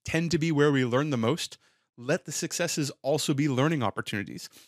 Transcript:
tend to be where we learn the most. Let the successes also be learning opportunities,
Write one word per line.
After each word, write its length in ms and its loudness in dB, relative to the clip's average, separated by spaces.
tend 260 0
to 80 2
be 140 0
where 180 6
we 140 4
learn 260 0
the 60 0
most. 420 -2
Let 280 -4
the 80 -10
successes 600 -4
also 320 0
be 140 2
learning 340 2
opportunities, 640 -6